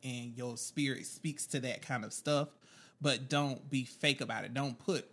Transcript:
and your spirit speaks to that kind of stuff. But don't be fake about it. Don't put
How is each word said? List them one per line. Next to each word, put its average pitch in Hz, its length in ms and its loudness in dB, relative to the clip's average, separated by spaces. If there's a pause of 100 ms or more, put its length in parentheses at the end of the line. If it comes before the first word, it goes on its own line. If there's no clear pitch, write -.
and 120 340 -6
your 123 200 -4
spirit - 500 0
speaks - 400 -4
to 143 140 0
that 127 200 -4
kind 120 240 -2
of 107 80 -10
stuff. 147 360 2 (520)
But 135 280 2
don't 143 380 2
be 135 160 2
fake 139 380 2
about 110 240 -2
it. 113 80 -6
Don't 135 240 -2
put - 360 -2